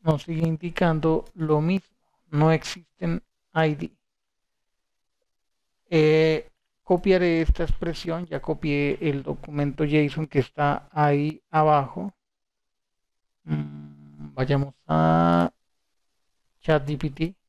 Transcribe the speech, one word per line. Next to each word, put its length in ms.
Nos 220
sigue 220
indicando 880
lo 280
mismo. 340
No 200
existen 720
I 220
D. 160
Eh, 600
copiaré 600
esta 220
expresión. 640
Ya 160
copié 600
el 200
documento 640
json 400
que 140
está 520
ahí 600
abajo. 600
Mm, 920
vayamos 400
a 640
chat 280
G 100
P 120
T. 260